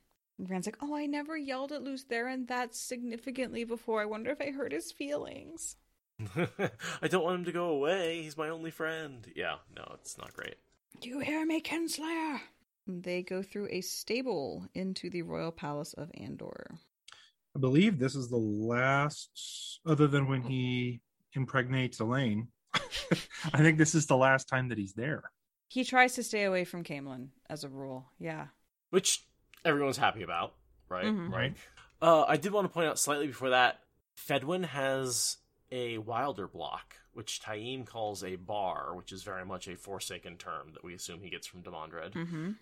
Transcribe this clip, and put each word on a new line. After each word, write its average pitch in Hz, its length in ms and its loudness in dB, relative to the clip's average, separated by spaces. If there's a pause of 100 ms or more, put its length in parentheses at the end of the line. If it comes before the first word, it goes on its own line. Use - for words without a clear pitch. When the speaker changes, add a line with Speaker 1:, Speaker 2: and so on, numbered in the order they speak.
(380)
Speaker 1:
And 190 120 -6
Rand's 185 180 -2
like, 220 140 -8
"Oh, 294 140 -4
I 294 100 -4
never 294 320 -4
yelled 269 360 -4
at 262 100 -6
Lews 269 220 -8
Therin 247 420 -2
that 247 280 -2
significantly 240 920 -4
before. 226 360 0
I 208 40 0
wonder 220 260 -2
if 294 100 -4
I 285 100 -4
hurt 277 200 -4
his 330 200 -4
feelings." 294 840 -6 (440)
Speaker 2:
<laughs> 104 160 -8 (680)
"I 160 60 2
don't 170 160 2
want 180 160 2
him 175 60 -6
to 175 60 -4
go 175 180 0
away. 165 520 2
He's 151 160 -10
my 156 120 -2
only 160 220 -6
friend." 156 540 -6 (100)
Yeah, 85 200 -2 (200)
no, - 80 -12 (120)
it's - 220 -14
not - 160 -14
great. - 220 -10 (460)
Speaker 1:
"Do 247 80 -12
you 269 100 -6
hear 302 260 0
me, 320 160 2
Kinslayer?" 320 800 -2 (460)
And 180 160 -6
they 180 200 -2
go 185 180 -4
through 202 300 -6
a 180 100 -2
stable 185 920 -4
into 185 360 -4
the 175 120 -4
royal 165 300 -4
palace 147 420 -6
of 151 220 -10
Andor. - 600 -10 (800)
Speaker 3:
I 143 40 -2
believe 147 400 8
this 131 160 2
is 127 140 -2
the 120 80 0
last, 120 1500 0
other 151 220 8
than 139 200 4
when 131 160 2
he 123 580 0 (320)
impregnates 127 640 0
Elaine, 117 480 2 (140)
<laughs> - 120 -8
I - 840 -2
think 156 200 10
this 156 180 6
is 151 120 4
the 139 100 6
last 131 300 6
time 127 220 0
that 113 80 -2
he's 101 160 -4
there. 127 300 -4 (440)
Speaker 1:
He 254 160 0
tries 254 320 6
to 247 80 -2
stay 214 220 0
away 185 200 2
from 175 180 -8
Caemlyn 139 440 -8 (220)
as 151 140 -8
a 139 60 -10
rule, 135 400 -10 (100)
yeah. 156 280 -8 (420)
Speaker 2:
Which - 340 4 (400)
everyone's 143 340 4
happy 104 260 4
about, 85 300 -2 (360)
right? 90 160 0
Speaker 1:
Mm-hmm. 98 280 0
Speaker 3:
Right. 120 220 0 (460)
Speaker 2:
Uh, 160 260 10
I 156 100 6
did 180 160 -2
want 202 120 4
to - 80 -4
point 165 140 2
out 135 100 0
slightly 147 300 2
before 131 240 -2
that, 127 280 6 (380)
Fedwin 143 480 0
has 135 720 0 (340)
a 120 280 -4
Wilder 113 480 -2
block, - 480 -8 (180)
which - 300 -8
Taim 117 420 -6
calls 104 380 -4
a 92 120 -4
bar, 87 600 -2
which 90 160 -12
is 92 100 -10
very 92 240 -8
much 95 220 -8
a 90 80 -8
Forsaken 90 600 -8
term 78 360 -8
that - 100 -16
we 87 120 -10
assume 87 260 -10
he 92 80 -12
gets 85 160 -6
from 90 160 -14
Demandred, 82 520 -8
Speaker 1:
Mm-hmm. 170 380 -4 (100)